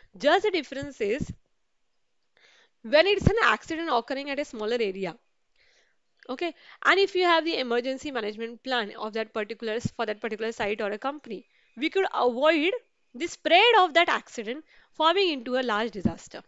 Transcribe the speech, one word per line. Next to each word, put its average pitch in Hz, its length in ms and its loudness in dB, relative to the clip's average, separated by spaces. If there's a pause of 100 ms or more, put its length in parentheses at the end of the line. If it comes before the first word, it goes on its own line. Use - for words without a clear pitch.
(180)
Just 320 260 4
the 415 80 0
difference 285 480 -6
is 233 320 -2 (1500)
when 294 240 4
it's 403 200 2
an 403 160 4
accident 330 480 0
occurring 269 380 -2
at 277 100 -6
a 294 60 -2
smaller 220 340 -6
area. 190 380 -4 (1120)
Okay, 311 240 -6 (280)
and 349 160 4
if 392 160 2
you 370 100 2
have 330 200 4
the 330 140 -4
emergency 254 520 -4
management 226 520 -8
plan 240 340 -4
of 214 160 -8
that 220 220 -6
particular, 220 460 -4
for - 260 -6
that 214 120 -4
particular 220 320 -6
site 214 300 -4
or 208 120 -4
a 214 60 -6
company, 269 480 -8 (300)
we 277 140 -2
could 381 240 0
avoid 285 580 2 (420)
the 254 120 -6
spread 381 540 6
of 359 120 4
that 339 160 4
accident 247 560 -6 (280)
forming 349 360 2
into 254 300 -2
a 262 40 0
large 226 280 -2
disaster. - 580 -6